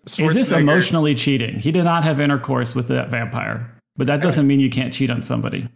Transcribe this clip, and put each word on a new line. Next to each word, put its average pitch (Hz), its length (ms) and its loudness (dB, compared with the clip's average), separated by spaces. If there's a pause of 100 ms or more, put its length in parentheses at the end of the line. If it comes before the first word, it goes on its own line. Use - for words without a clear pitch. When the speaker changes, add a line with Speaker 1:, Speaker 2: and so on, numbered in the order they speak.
(180)
Speaker 1:
this 170 340 2
Speaker 2:
Schwarzenegger 165 80 4
Speaker 1:
emotionally 151 560 4
cheating? 120 440 -2
He 156 120 0
did 170 140 2
not 170 180 2
have 151 160 0
intercourse 131 560 -2
with 123 140 -2
that 127 200 -2
vampire, 117 640 -6 (240)
but 135 120 -2
that 143 80 2
Speaker 2:
Yeah. 143 80 -2
Speaker 1:
doesn't 143 240 2
mean 139 120 4
you 135 120 2
can't 131 200 -4
cheat 127 200 -2
on 120 100 -4
somebody. 117 540 -4